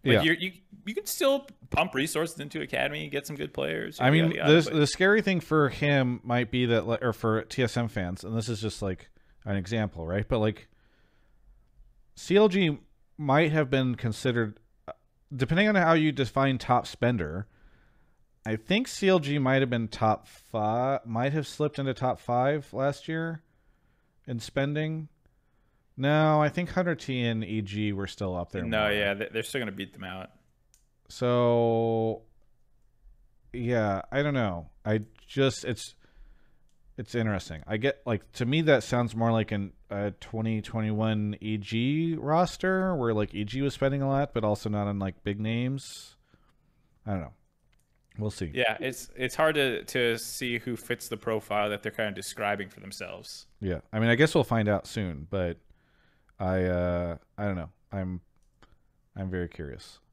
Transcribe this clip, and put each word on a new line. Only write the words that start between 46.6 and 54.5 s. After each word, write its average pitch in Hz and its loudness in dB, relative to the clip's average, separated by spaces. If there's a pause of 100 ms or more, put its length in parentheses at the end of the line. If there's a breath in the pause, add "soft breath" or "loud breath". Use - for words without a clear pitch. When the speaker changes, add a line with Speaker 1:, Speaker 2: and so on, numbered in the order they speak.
Speaker 2:
I 104 -4
don't 90 -2
know. 65 -12 (840)
We'll 107 -2
see. 82 -8
Speaker 1:
Yeah, 117 0
it's, - -8
it's 127 -4
hard 156 2
to, 135 0
to 120 0
see 120 -6
who 117 -6
fits - -8
the 113 -6
profile 104 -2
that 101 -4
they're 107 -6
kinda 107 -4
describing 101 -4
for - -20
themselves. 98 -14 (140)
Speaker 2:
Yeah, 90 -4 (120)
I 110 -4
mean, 113 2
I 120 8
guess 151 4
we'll 156 4
find 110 0